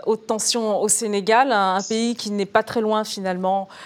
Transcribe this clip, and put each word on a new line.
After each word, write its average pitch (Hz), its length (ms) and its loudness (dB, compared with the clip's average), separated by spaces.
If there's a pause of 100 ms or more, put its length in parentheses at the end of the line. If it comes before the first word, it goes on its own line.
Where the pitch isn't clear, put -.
haute 220 220 -2
tension 220 520 0
au 208 80 0
Sénégal, 214 640 2
un, 190 260 2
un 196 40 0
pays 226 340 -2
qui 214 140 -10
n'est 202 160 -2
pas 214 160 4
très 220 180 -4
loin 214 240 0
finalement, 190 640 -2 (180)